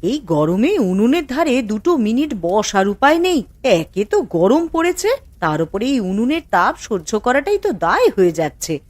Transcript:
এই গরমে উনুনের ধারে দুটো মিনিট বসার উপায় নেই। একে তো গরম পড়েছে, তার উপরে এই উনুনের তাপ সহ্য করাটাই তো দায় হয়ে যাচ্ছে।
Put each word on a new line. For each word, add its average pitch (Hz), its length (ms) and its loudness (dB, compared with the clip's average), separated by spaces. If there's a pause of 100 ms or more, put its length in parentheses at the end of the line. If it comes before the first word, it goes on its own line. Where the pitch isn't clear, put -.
এই 240 240 -4
গরমে 180 540 0
উনুনের 233 480 2
ধারে 269 340 0
দুটো 214 360 -2
মিনিট 254 440 0
বসার 196 460 0
উপায় 277 320 2
নেই। 349 240 0 (200)
একে 196 420 0
তো 403 160 0
গরম 226 460 2
পড়েছে, 349 400 -2 (320)
তার 156 220 -2
উপরে 196 240 -4
এই 269 140 0
উনুনের 226 420 -2 (100)
তাপ 185 260 2
সহ্য 202 420 -6
করাটাই 277 380 0
তো 403 140 -2
দায় 214 440 0
হয়ে 180 160 2
যাচ্ছে। 156 480 -4 (100)